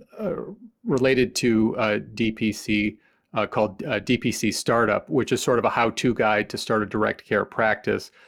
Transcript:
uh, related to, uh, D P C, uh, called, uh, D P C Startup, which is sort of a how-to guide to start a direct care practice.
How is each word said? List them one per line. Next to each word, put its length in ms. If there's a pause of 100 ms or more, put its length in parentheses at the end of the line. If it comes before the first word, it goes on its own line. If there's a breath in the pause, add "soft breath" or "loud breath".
(180)
uh, 180 (480)
related 520
to, 400
uh, 220 (160)
D 180
P 200
C, 460 (360 soft breath)
uh, 120
called, 380
uh, 160
D 180
P 140
C 180
Startup, 580
which 240
is 100
sort 160
of 60
a 60
how-to 420
guide 380
to 80
start 240
a 40
direct 380
care 200
practice. 680 (180 soft breath)